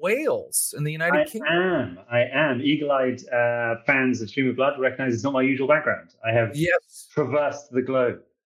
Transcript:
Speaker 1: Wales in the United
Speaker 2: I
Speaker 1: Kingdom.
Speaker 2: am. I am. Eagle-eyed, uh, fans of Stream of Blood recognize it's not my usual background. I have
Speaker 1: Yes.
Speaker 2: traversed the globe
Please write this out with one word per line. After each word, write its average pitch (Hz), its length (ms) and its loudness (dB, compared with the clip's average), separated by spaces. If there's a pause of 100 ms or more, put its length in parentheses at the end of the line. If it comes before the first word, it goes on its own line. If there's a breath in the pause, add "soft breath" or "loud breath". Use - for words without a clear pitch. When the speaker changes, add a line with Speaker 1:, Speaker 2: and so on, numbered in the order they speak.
Speaker 1:
Wales 196 760 -2
in 147 80 -4
the 151 80 -4
United 160 280 0
Speaker 2:
I - 40 2
Speaker 1:
Kingdom. 220 280 -6
Speaker 2:
am. 170 460 0 (120)
I 120 200 4
am. 135 300 0
Eagle-eyed, 143 600 0 (120)
uh, 120 440 0 (100)
fans 131 340 2
of 110 80 -8
Stream 131 220 0
of 113 60 -2
Blood 135 220 0
recognize 127 360 0
it's 104 80 -2
not 139 100 -2
my 131 100 0
usual 135 260 0
background. 147 460 0 (120)
I 113 60 0
have 113 220 2
Speaker 1:
Yes. 170 600 -2
Speaker 2:
traversed 143 560 -2
the 123 100 0
globe 127 380 0 (280)